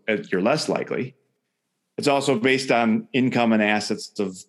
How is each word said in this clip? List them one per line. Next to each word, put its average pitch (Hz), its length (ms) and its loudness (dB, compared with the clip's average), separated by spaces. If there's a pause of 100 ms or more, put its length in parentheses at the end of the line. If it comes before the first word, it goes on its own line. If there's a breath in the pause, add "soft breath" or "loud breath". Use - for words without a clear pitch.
uh, 107 100 0 (140)
you're - 100 0
less 160 260 0
likely. - 480 -4 (800)
It's 110 100 -4
also 139 320 2
based 131 320 2
on 117 400 2
income 123 400 2
and 110 100 4
assets 104 580 -2
of 98 180 -6 (120)